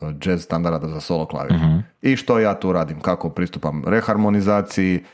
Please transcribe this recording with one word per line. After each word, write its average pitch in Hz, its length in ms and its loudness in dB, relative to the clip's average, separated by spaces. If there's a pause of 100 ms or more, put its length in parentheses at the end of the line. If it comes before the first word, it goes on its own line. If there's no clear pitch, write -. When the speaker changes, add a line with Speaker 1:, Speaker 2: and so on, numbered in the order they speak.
Speaker 1:
eh, 78 40 -8 (160)
jazz 90 220 0
standarda 82 440 -2
za 78 140 -8
solo 80 240 -4
klavir. 71 280 -2
Speaker 2:
Mhm. 80 240 4 (240)
Speaker 1:
I 135 140 2
što 120 240 2
ja 104 160 4
tu 95 160 -2
radim, 80 280 -2
kako 87 300 -2
pristupam 76 560 -4
reharmonizaciji, 101 1160 2 (100)